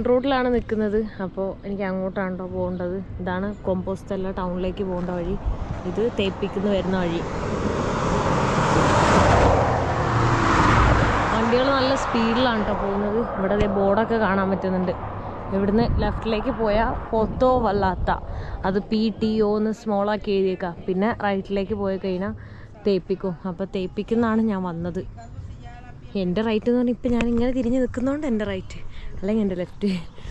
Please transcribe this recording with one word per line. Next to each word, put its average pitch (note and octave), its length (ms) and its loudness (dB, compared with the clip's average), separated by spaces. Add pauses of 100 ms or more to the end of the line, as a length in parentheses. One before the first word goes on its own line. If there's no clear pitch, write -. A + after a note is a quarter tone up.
റോഡിലാണ് B3+ 460 2
നിൽക്കുന്നത്. G#3+ 460 0 (240)
അപ്പോൾ F#3+ 240 -4 (160)
എനിക്ക് G3 240 -4
അങ്ങോട്ടാണ് F#3 460 -2
കേട്ടോ F#3 100 -6 (100)
പോകേണ്ടത്. F3+ 400 -2 (280)
ഇതാണ് F#3 260 -2 (180)
കൊമ്പോസ്റ്റെല്ല F#3+ 720 -4
ടൗണിലേക്ക് F#3 520 -4
പോകേണ്ട F3+ 280 -4
വഴി. F3 160 -2 (560)
ഇത് F#3+ 120 -2 (160)
തേപ്പിക്കുന്ന് G3 580 -2
വരുന്ന F#3 260 0
വഴി. E3+ 180 0 (4000)
വണ്ടികൾ A#3 320 4 (120)
നല്ല C4 140 4 (120)
സ്പീഡിലാണ് A3+ 580 2
കേട്ടോ G3+ 200 0
പോകുന്നത്. G3+ 380 0 (180)
ഇവിടെ F#3+ 240 2
ദേ G#3 60 4 (100)
ബോർഡൊക്കെ A3 480 4
കാണാൻ F#3+ 260 2
പറ്റുന്നുണ്ട്. F#3 420 0 (640)
ഇവിടുന്ന് G3+ 300 2 (180)
ലെഫ്റ്റിലേക്ക് A3 560 -2
പോയാൽ A3 300 2 (200)
പോത്തോ A3+ 400 2 (160)
വല്ലാത്ത, F#3+ 440 0 (580)
അത് F#3+ 100 0 (120)
പി A3 120 2 (180)
ടി A3 120 2 (160)
ഒ - 100 2
എന്ന് G#3+ 140 0 (100)
സ്മോൾ G3+ 320 0
ആക്കി G3+ 220 -4
എഴുതിയേക്കാം. F#3 400 -2 (100)
പിന്നെ F#3+ 240 2 (160)
റൈറ്റിലേക്ക് G3 560 -2
പോയി F#3+ 220 -2
കഴിഞ്ഞാൽ F#3+ 300 -4 (520)
തേപ്പിക്കും. F#3 480 0 (160)
അപ്പോൾ F#3 160 -6 (100)
തേപ്പിക്കുന്നാണ് A3 640 0 (120)
ഞാൻ F#3+ 180 -2
വന്നത്. E3+ 320 -6 (1160)
എൻ്റെ F3+ 260 0
റൈറ്റ് A3 240 2
എന്ന് B3 100 4
പറഞ്ഞാൽ A#3+ 160 2
ഇപ്പം A#3+ 200 -2
ഞാൻ A#3 160 2
ഇങ്ങനെ A#3 240 2
തിരിഞ്ഞ് B3+ 260 0
നിൽക്കുന്നതുകൊണ്ട് C4+ 480 -2
എൻ്റെ G#3+ 200 0
റൈറ്റ്, F#3+ 280 -8 (400)
അല്ലെങ്കിൽ G#3+ 260 0
എൻ്റെ F#3+ 160 0
ലെഫ്റ്റ്. G3 280 -4 (420)